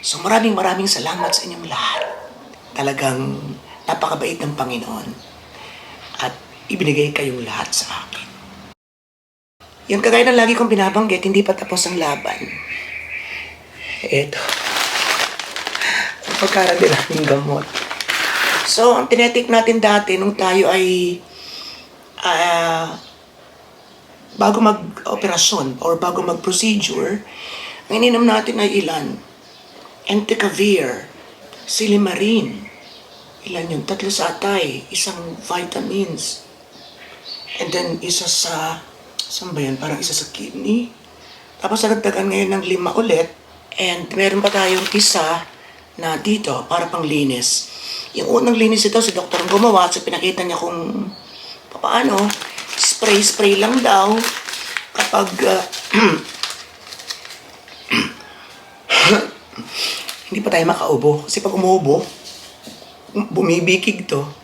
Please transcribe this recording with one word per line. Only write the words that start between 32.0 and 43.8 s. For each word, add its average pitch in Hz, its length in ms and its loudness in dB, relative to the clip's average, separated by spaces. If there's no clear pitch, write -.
Ilan 170 240 -8
yun? 156 160 -4
Tatlo 196 240 -4
sa 170 320 -2
atay, 170 560 -2
isang 170 400 -6
vitamins. - 1120 -6
And - 160 -6
then, - 240 -2
isa 180 320 -2
sa, 165 480 -2
saan - 320 -8
ba 147 160 -2
yun? 135 80 -2
Parang 131 240 -6
isa - 160 -4
sa - 160 -4
kidney. - 640 -4
Tapos, 214 240 0
nagdagan 202 480 2
ngayon 196 240 0
ng 190 160 -2
lima 180 240 -2
ulit. 170 400 0